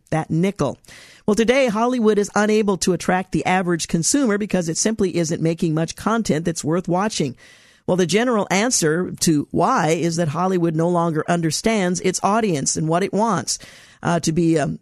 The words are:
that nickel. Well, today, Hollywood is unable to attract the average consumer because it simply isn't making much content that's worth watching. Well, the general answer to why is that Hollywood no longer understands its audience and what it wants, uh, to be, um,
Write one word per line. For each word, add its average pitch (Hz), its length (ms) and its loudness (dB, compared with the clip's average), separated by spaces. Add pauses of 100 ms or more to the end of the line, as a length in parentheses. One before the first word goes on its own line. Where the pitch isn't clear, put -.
(100)
that 156 200 -2
nickel. 160 460 0 (480)
Well, 202 120 2
today, 247 320 4
Hollywood 220 500 2
is 202 160 0
unable 208 440 2
to - 140 0
attract 180 400 -2
the 160 140 0
average 180 400 0
consumer 208 520 0
because 185 300 -2
it 160 80 -4
simply 214 400 -2
isn't 170 240 -2
making 165 320 0
much 160 220 -2
content 202 500 -2
that's 170 200 -4
worth 175 240 -2
watching. 175 480 -2 (500)
Well, 175 100 0
the 180 100 -4
general 214 440 0
answer 180 720 0
to 151 300 2
why 185 400 0
is 165 260 0
that 165 120 0
Hollywood 170 480 0
no 165 120 2
longer 170 400 0
understands 180 720 0
its 185 220 -2
audience 196 540 0
and 156 120 -2
what 170 140 2
it 196 100 -4
wants, 196 460 -2 (440)
uh, 170 180 0
to 165 120 -2
be, 165 260 2
um, 139 240 -2